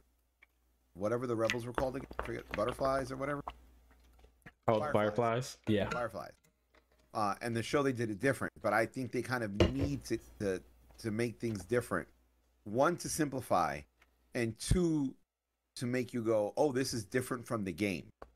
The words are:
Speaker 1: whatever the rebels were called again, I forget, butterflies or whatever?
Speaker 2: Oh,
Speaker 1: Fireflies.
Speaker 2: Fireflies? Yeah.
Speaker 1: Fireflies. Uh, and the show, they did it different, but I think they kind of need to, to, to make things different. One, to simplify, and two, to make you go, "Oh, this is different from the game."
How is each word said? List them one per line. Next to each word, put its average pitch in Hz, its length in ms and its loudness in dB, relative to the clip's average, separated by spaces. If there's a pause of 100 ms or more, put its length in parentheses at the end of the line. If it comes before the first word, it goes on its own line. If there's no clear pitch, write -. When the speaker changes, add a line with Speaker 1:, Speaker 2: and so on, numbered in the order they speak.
(920)
Speaker 1:
whatever 117 340 -2
the 117 80 0
rebels 113 300 0
were 120 80 -8
called 131 240 -2
again, - 100 -10 (100)
I - 60 -2
forget, 117 300 -8
butterflies 131 580 0
or 131 60 -10
whatever? 143 240 -4 (1300)
Speaker 2:
Oh, 113 120 6
Speaker 1:
Fireflies. - 140 -2
Speaker 2:
Fireflies? 113 640 2 (100)
Yeah. 101 220 2
Speaker 1:
Fireflies. 104 420 -6 (800)
Uh, 104 280 2
and 117 140 -2
the 113 60 0
show, 143 220 2
they 135 80 2
did 117 180 -2
it 101 100 -6
different, 123 420 0
but 104 120 2
I 110 120 4
think 127 260 -6
they 127 100 -2
kind 123 220 -2
of 101 80 -2 (220)
need 139 320 -2
to, 117 120 -2 (220)
to, 95 220 0 (380)
to 113 120 -4
make 117 280 -2
things 107 260 -4
different. 113 420 0 (560)
One, 135 340 2
to 143 120 -8
simplify, 104 720 0 (520)
and 113 240 0
two, 160 560 2 (640)
to 127 100 -6
make 123 280 -2
you 120 100 -2
go, 107 340 2
"Oh, 147 140 4
this 131 220 0
is 110 120 -4
different 127 400 -2
from 110 180 -2
the 92 80 -2
game." 82 360 0 (280)